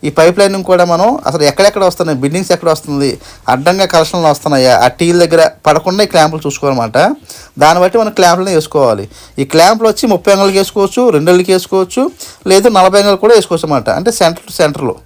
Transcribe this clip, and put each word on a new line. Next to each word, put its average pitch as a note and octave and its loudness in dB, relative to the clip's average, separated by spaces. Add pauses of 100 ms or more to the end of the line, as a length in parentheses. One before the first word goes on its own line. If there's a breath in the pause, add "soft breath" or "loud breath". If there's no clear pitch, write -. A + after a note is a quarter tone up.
ఈ - -2
పైప్ F3 2
లైనింగ్ G3 0
కూడా F3+ 2
మనం E3+ 0 (220)
అసలు D3+ -2
ఎక్కడెక్కడ G3 0
వస్తున్నాయి, E3 -4
బిల్డింగ్స్ F3 -4
ఎక్కడ E3+ -4
వస్తుంది, C#3+ -4 (440 loud breath)
అడ్డంగా F3 0
కలెక్షన్లు E3 0
వస్తున్నాయా, C3+ 0 (120)
ఆ - 4 (120)
టీల E3+ 0
దగ్గర E3 2 (240)
పడకుండా E3+ 0
ఈ G3 -8
క్లాంపులు D#3 0
చూసుకోవాలన్నమాట. B2+ -4 (680 loud breath)
దాన్ని E3 4
బట్టి F#3 2
మనం G#3 -4
క్లాంపులను F#3 2
వేసుకోవాలి. B2 -2 (360 loud breath)
ఈ C3+ -2 (100)
క్లాంపులు G#3+ 4
వచ్చి A3 -4
ముప్పై F#3+ 0
అంగుళాలకు G3 0
వేసుకోవచ్చు, G3 -2 (140)
రెండు D3 0
అంగుళాలకు F3+ 2
వేసుకోవచ్చు, F#3+ -2 (500 loud breath)
లేదు G3+ 4
నలభై F#3 4
అంగుళాలు G3+ 0
కూడా A#3 2
వేసుకోవచ్చు E3 -6
అనమాట. C3 -2 (100)
అంటే G#3+ -4
center E3+ -2
to - -18
సెంటర్లో D3 -2 (100)